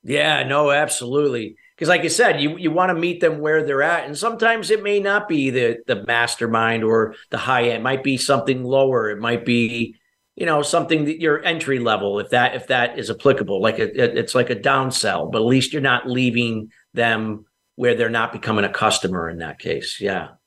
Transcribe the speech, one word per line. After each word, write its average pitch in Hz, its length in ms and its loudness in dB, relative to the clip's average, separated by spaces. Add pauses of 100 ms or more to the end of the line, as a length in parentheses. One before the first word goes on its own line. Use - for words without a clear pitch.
Yeah, 147 400 0
no, 143 280 2
absolutely. 139 840 0 (220)
'Cause 160 100 -2
like 175 160 4
you 160 60 0
said, 185 300 2
you, 151 180 -2
you 175 120 0
wanna 180 240 2
meet 170 260 -2
them 156 180 2
where 151 260 0
they're 139 180 0
at. 160 240 0
And 147 100 -10
sometimes 226 540 0
it 208 140 2
may 208 160 0
not 202 280 -2
be 139 220 0
the, 120 360 0
the 107 180 -2
mastermind 113 800 0
or 110 320 2 (140)
the 117 80 -4
high 123 260 0
end. 120 80 2
It 110 100 -4
might 135 220 -2
be 135 120 0
something 127 460 0
lower. 127 480 2
It 101 80 -8
might 117 260 -2
be, 117 520 0 (400)
you 170 100 -4
know, 151 160 2
something 156 440 0
that 156 140 -4
your 156 240 0
entry 151 360 -2
level, 101 400 0
if - 100 -8
that, 123 240 2
if 123 140 -10
that 123 320 0
is 104 100 -8
applicable, 104 500 2
like, 110 200 2
it, - 160 -2
it, 120 200 2
it's - 180 -2
like 123 160 2
a 120 60 -2
downsell, 113 760 0
but 113 60 0
at 110 80 4
least 131 260 4
you're 156 100 -4
not 127 260 0
leaving 117 640 -2 (240)
them 110 520 0 (280)
where 123 220 2
they're 113 120 0
not 117 240 -2
becoming 104 320 0
a 98 80 -2
customer 92 560 0
in 85 100 -8
that 80 200 -10
case. - 420 -6
Yeah. 95 280 -4 (180)